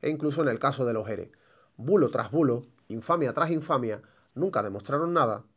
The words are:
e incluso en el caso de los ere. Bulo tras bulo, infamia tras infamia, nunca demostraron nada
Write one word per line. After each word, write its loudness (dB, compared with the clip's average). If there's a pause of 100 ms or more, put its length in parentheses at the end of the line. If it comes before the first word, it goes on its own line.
e -2
incluso -2
en 2
el -2
caso 0
de 0
los -4
ere. -8 (460)
Bulo 4
tras -2
bulo, 2 (240)
infamia 0
tras 0
infamia, -2 (340)
nunca 0
demostraron -4
nada 2 (120)